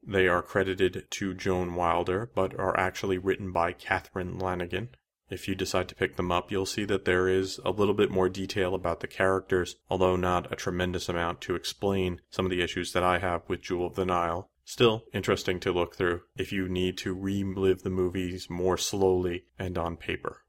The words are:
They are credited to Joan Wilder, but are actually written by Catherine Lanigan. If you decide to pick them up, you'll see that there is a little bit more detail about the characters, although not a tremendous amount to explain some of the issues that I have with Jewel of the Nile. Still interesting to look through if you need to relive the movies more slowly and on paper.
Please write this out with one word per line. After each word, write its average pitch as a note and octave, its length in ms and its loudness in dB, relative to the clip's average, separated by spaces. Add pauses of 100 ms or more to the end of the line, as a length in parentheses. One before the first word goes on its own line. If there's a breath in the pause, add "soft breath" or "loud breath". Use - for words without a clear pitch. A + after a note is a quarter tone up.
They F#2+ 220 4
are F2 120 4
credited F#2+ 680 0
to F#2+ 240 -4
Joan F2+ 400 0
Wilder, F2 600 0
but F#2+ 240 0
are F#2+ 200 0
actually F#2 400 0
written F#2+ 340 0
by F2 200 2
Catherine F2+ 680 -4
Lanigan. F#2 520 -4 (400)
If F#2+ 180 -8
you F#2+ 60 -2
decide F#2 340 -2
to - 60 -16
pick - 220 -2
them F2+ 140 -2
up, F2 220 0
you'll G2 140 0
see G#2+ 180 -4
that G2+ 220 0
there F2+ 200 4
is F#2+ 380 0
a F#2 60 0
little G2+ 240 2
bit G#2 160 4
more F#2 180 2
detail F#2+ 460 -2
about F2+ 260 -2
the - 60 -8
characters, F#2+ 680 0 (120)
although F#2 260 4
not F2+ 380 0
a - 40 -6
tremendous F2+ 520 -4
amount E2+ 340 -4
to F#2 120 -2
explain F#2 760 -2
some - 160 -2
of F#2 60 0
the F2 100 0
issues F2 320 -2
that F2+ 100 0
I F2+ 160 4
have F2 300 -2
with F2+ 140 -4
Jewel F2 240 -2
of - 80 -6
the F#2+ 100 0
Nile. F2 460 -2 (160)
Still A2+ 380 2 (100)
interesting F#2+ 460 0
to F#2+ 120 0
look F2 220 0
through F2 260 2 (160)
if F#2+ 160 -4
you F#2 160 -2
need F#2 300 0
to F#2+ 160 -4
relive F#2+ 680 2
the G2+ 60 -2
movies F#2 640 -2
more F2+ 260 2
slowly F2+ 720 2 (120)
and F2+ 200 -4
on E2+ 180 -2
paper. - 520 -8